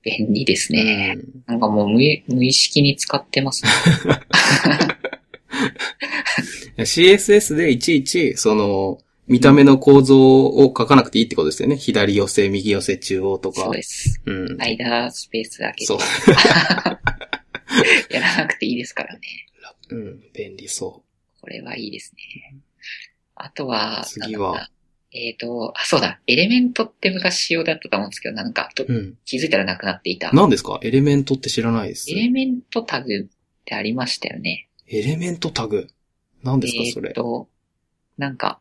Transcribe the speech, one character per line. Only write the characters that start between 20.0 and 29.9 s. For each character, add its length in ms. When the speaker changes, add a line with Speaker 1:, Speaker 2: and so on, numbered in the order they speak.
Speaker 2:
便 220
利 120
そ 380
う。 340
Speaker 1:
こ 80
れ 120
は 160
い 120
い 40
で 80
す 160
ね。 400
あ 140
と 180
は、 380
Speaker 2:
次 180
は。 60
Speaker 1:
な 0
ん 20
だ 60
ろ 120
う 60
な。 120
え 220
ー 40
と、 360
あ、 80
そ 140
う 20
だ。 260
エ 100
レ 120
メ 120
ン 120
ト 120
っ 80
て 180
昔 300
仕 140
様 100
だ 100
っ 40
た 120
と 80
思 80
う 20
ん 20
で 60
す 40
け 100
ど、 40
な 140
ん 60
か、 200
と、 140
Speaker 2:
う 40
ん。 340
Speaker 1:
気 120
づ 80
い 40
た 80
ら 80
な 100
く 80
な 80